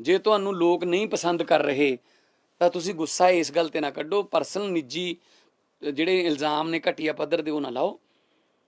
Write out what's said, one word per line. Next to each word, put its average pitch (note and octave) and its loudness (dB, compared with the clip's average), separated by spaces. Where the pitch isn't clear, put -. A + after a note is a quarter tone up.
ਜੇ E3 2
ਤੁਹਾਨੂੰ G3+ 2
ਲੋਕ E3+ 2
ਨਹੀਂ F#3 0
ਪਸੰਦ F3 -2
ਕਰ D3+ 4
ਰਹੇ, C#3 2
ਤਾਂ F3 4
ਤੁਸੀਂ F3+ -4
ਗੁੱਸਾ D#3+ 2
ਇਸ E3 2
ਗੱਲ E3 0
ਤੇ D#3 -4
ਨਾ D3 -2
ਕੱਢੋ, D#3 -2
ਪਰਸਨਲ F#3+ -2
ਨਿੱਜੀ E3 -4
ਜਿਹੜੇ F3 2
ਇਲਜ਼ਾਮ D3+ 0
ਨੇ E3 -2
ਘਟੀਆ D#3 -4
ਪੱਧਰ D#3 -2
ਦੇ D#3 -4
ਉਹ D3+ -2
ਨਾ C3+ -6
ਲਾਓ। D3+ -4